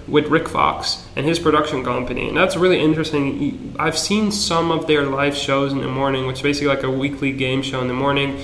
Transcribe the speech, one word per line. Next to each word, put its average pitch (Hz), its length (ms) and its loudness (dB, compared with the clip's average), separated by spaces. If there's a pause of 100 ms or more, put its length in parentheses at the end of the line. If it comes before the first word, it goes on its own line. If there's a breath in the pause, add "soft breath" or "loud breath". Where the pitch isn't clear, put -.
with 147 220 2
Rick 156 200 2
Fox - 560 0 (120)
and 135 100 -2
his 165 140 2
production 147 420 2
company. 123 460 -4
And 107 80 -2
that's 190 200 2
really 175 220 4
interesting. 147 1000 0
I've 156 220 -2
seen 208 320 2
some 165 400 0
of 151 160 0
their 151 160 4
live 139 340 0
shows 139 360 0
in 139 80 -2
the 131 80 -2
morning, 135 400 0
which 131 80 -4
is - 60 -10
basically, 143 260 2
like, 135 160 0
a 131 60 0
weekly 135 420 -2
game 135 280 0
show 135 200 -4
in 127 80 -2
the 123 60 -2
morning. 139 500 0